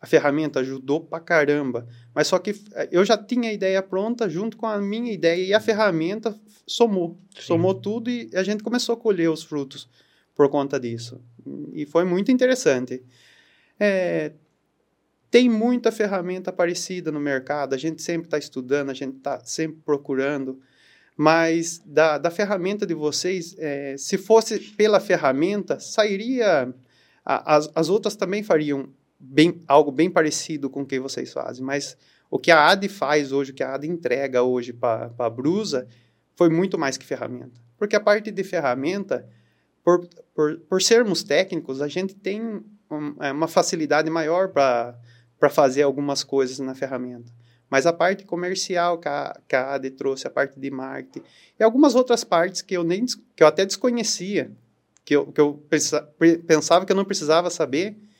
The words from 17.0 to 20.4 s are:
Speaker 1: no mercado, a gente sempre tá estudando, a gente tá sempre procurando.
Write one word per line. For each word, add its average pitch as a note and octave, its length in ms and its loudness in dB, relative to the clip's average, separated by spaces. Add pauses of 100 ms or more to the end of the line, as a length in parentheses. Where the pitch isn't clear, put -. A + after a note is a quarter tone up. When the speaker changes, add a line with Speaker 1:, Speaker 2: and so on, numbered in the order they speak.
Speaker 1:
no D3+ 100 -4
mercado, C#3 540 -4
a - 20 -2
gente D#3+ 240 -6
sempre E3 280 -6
tá D3+ 100 -2
estudando, C#3 520 -4
a B2+ 40 -6
gente C3+ 240 -10
tá C3+ 260 -6
sempre D#3+ 400 -8
procurando. C#3 760 -4 (560)